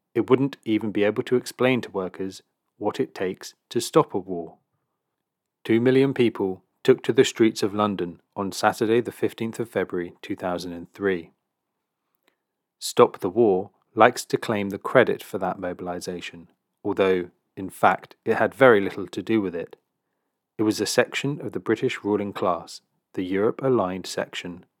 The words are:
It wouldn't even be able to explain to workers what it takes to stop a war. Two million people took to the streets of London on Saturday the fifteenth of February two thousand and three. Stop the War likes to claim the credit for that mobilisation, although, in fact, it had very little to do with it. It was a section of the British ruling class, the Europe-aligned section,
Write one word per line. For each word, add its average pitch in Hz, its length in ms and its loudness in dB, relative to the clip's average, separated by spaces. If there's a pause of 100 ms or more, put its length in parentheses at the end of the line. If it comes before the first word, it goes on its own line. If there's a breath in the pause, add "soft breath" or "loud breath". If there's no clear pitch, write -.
(160)
It 110 160 -2
wouldn't 135 340 2
even 110 260 -2
be 101 140 0
able 110 200 0
to 123 120 0
explain 123 460 0
to - 80 -14
workers 95 520 -8 (360)
what 104 200 -4
it - 160 -4
takes - 380 -6 (160)
to 120 120 -2
stop - 340 0
a 104 40 -4
war. 90 360 -8 (1080)
Two 113 180 2
million 131 320 4
people 101 480 0 (200)
took 131 200 4
to 123 100 0
the 123 140 6
streets - 360 2
of 101 120 -2
London 92 480 -2 (120)
on 98 180 -6
Saturday 113 500 2
the 113 100 -8
fifteenth 113 480 -6
of 113 80 -8
February 90 540 -4
two 101 120 -8
thousand 90 380 -6
and 85 220 -14
three. 92 380 -4 (1500)
Stop - 360 4
the 95 100 -2
War 101 400 2 (240)
likes 117 300 4
to - 120 -2
claim 101 340 -4
the 98 80 -8
credit - 440 2
for - 160 -10
that 92 220 -4
mobilisation, 90 880 -10 (340)
although, 95 480 0 (260)
in 95 140 -8
fact, - 540 0
it 110 140 0
had 104 140 2
very 117 280 8
little 95 260 -6
to 98 160 -8
do 110 180 2
with 90 140 -4
it. 82 220 -10 (840)
It 107 60 -2
was 107 160 0
a 95 60 0
section - 540 -2
of 117 120 -10
the 95 80 -8
British - 420 -2
ruling 101 300 -2
class, 90 480 -4 (340)
the 95 80 -6
Europe-aligned 95 840 -2
section, - 560 -10 (160)